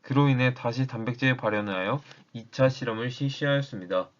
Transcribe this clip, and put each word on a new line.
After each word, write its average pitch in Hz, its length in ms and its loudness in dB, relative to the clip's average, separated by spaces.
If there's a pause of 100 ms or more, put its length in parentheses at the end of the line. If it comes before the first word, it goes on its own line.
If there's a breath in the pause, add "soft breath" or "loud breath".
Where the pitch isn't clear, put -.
그로 139 280 4
인해 127 260 2
다시 123 320 -2
단백질 123 500 -2
발현을 104 380 -2
하여 107 260 -2 (320 loud breath)
이 113 160 -12
차 131 200 4
실험을 120 420 -4
실시하였습니다. 135 960 -2 (100)